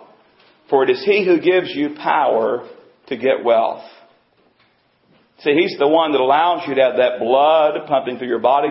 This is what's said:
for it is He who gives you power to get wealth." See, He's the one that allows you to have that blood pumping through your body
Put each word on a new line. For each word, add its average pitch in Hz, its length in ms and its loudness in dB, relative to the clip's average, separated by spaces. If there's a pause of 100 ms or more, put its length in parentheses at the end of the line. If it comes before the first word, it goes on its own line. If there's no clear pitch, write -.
(680)
for 135 160 2
it 131 60 0
is 123 140 -2
He 202 200 0
who 175 160 2
gives 165 340 0
you 147 220 -6
power 120 720 -2 (400)
to 131 80 -6
get 113 280 -2
wealth." 113 380 0 (1600)
See, 147 140 0
He's 180 240 0
the 143 100 2
one 156 240 2
that 131 80 0
allows 151 480 0
you 135 80 -4
to 131 40 0
have 123 180 2
that 123 200 0
blood 151 680 2
pumping 131 300 -2
through 123 100 -8
your 117 100 -2
body 143 320 0